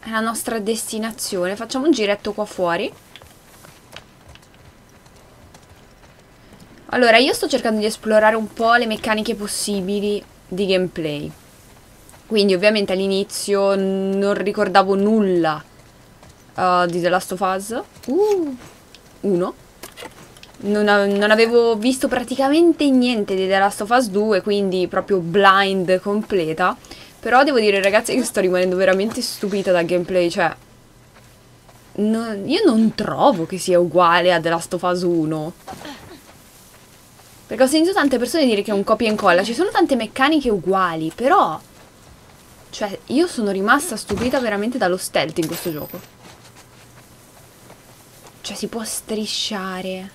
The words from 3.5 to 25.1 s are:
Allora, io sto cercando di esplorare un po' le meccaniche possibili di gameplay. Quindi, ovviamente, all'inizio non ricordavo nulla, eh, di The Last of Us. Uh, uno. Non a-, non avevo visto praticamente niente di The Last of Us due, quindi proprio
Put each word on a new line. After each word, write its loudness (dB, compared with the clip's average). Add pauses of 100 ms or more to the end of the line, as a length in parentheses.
Allora, 4
io 4
sto -4
cercando -2
di -2
esplorare 2
un -6
po' 2
le 2
meccaniche -2
possibili -4 (240)
di -4
gameplay. -2 (960)
Quindi, 2
ovviamente, 2
all'inizio 0
non -2
ricordavo 2
nulla, 2 (920)
eh, 2
di -4
The 0
Last -2
of -6
Us. -4 (260)
Uh, 0 (640)
uno. -2 (1120)
Non 2
a-, 4
non 2
avevo 4
visto 0
praticamente 2
niente 2
di -2
The 2
Last 0
of -4
Us 2
due, 2
quindi 0
proprio -2